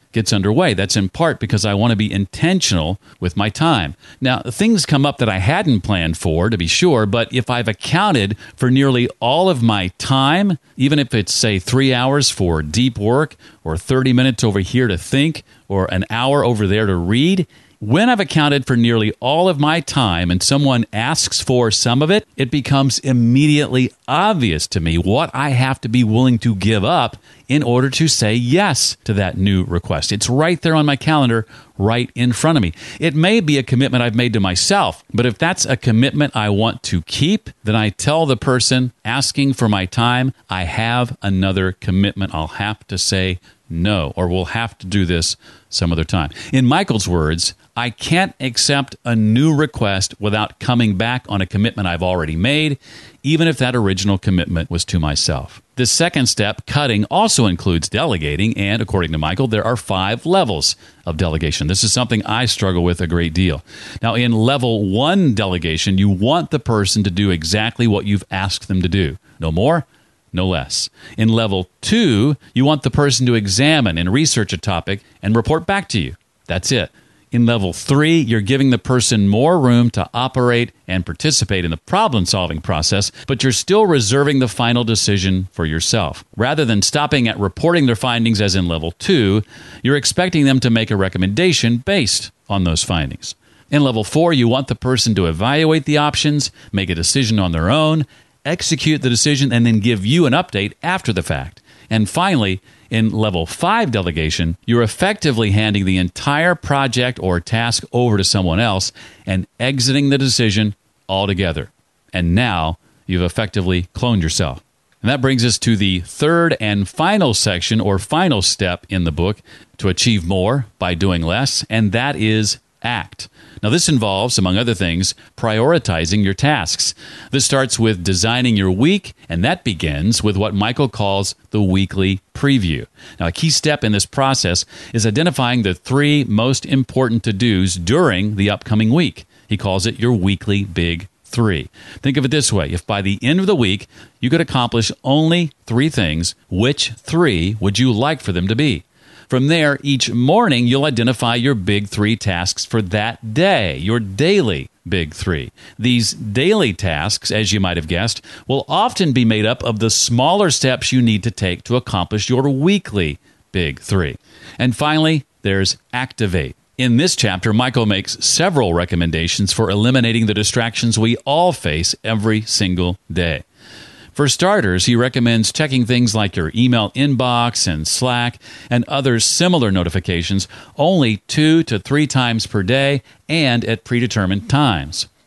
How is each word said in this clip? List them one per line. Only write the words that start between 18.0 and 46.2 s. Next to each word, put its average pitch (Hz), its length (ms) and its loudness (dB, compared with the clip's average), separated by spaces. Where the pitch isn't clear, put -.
I've 247 100 2
accounted 147 480 0
for 131 100 2
nearly 117 440 2
all 160 280 2
of 156 120 0
my 156 200 2
time 90 520 0
and 95 100 0
someone 135 500 2
asks 127 480 -2
for 123 300 2
some 123 320 2
of 156 80 2
it, 208 160 2
it 131 140 -2
becomes 139 500 0
immediately 127 920 2
obvious 139 600 0
to 98 120 -4
me 82 180 0
what 110 340 0
I 143 180 -2
have 131 320 0
to 123 60 -6
be 123 140 2
willing 117 380 2
to 113 160 0
give 101 260 0
up 131 360 0
in 147 160 0
order 127 260 2
to 156 200 0
say 110 260 0
yes 135 720 0
to 110 100 0
that 95 240 -2
new 95 240 2
request. - 480 -4
It's 104 180 -2
right 156 320 0
there 165 140 2
on 151 120 2
my 143 100 0
calendar, 131 500 2
right 117 380 0
in 123 160 2
front 156 260 2
of 113 40 2
me. 82 100 0
It 156 160 -2
may 180 240 4
be 151 200 0
a 131 40 0
commitment 123 400 2
I've 117 140 -2
made 123 160 0
to 110 80 2
myself, 98 640 0
but 120 100 2
if 120 140 -2
that's 175 260 -2
a 131 120 -2
commitment 131 580 2
I 107 140 0
want 104 340 0
to 87 200 -2
keep, - 460 -2
then 110 140 0
I 107 140 0
tell 156 360 0
the 131 100 2
person 127 540 0
asking 135 480 0
for 120 160 0
my 98 180 0
time, 123 460 0
"I 92 140 -2
have 117 580 -2
another 95 580 0
commitment. 98 540 -2
I'll 80 140 -4
have 107 400 -8
to 95 100 -6
say 92 400 -2
no, 85 460 -2
or 90 120 0
we'll 87 180 -2
have 113 320 -6
to - 80 -16
do 95 200 0
this 82 300 -2
some 85 220 -2
other 78 120 0
time." 78 260 -2